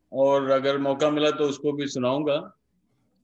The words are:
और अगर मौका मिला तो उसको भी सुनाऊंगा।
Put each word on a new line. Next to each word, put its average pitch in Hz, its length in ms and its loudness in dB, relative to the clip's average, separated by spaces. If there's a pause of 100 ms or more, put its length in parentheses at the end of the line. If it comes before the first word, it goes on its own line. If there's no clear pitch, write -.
(140)
और 135 360 2
अगर 135 280 2
मौका 139 320 0
मिला 151 220 2
तो 147 120 -4
उसको 147 280 -2
भी 143 160 -6
सुनाऊंगा। 143 680 -4 (680)